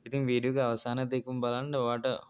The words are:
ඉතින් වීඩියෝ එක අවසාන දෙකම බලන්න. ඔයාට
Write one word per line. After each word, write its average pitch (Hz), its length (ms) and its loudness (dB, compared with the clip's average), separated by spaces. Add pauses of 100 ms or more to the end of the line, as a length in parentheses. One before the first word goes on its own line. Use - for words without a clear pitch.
ඉතින් 135 200 0
වීඩියෝ 123 300 2
එක 135 80 2
අවසාන 120 460 0
දෙකම 127 320 -2
බලන්න. 123 340 -2
ඔයාට 120 320 2 (220)